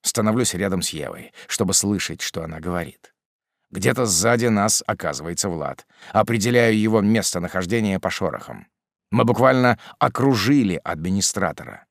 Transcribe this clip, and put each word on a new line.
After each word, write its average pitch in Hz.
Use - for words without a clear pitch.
Становлюсь 110
рядом 92
с -
Евой, 71
чтобы 95
слышать, 101
что -
она 80
говорит. 87
Где-то 120
сзади 113
нас 107
оказывается 82
Влад. 76
Определяю 113
его 107
местонахождение 95
по 92
шорохам. 62
Мы 120
буквально 123
окружили 120
администратора. 90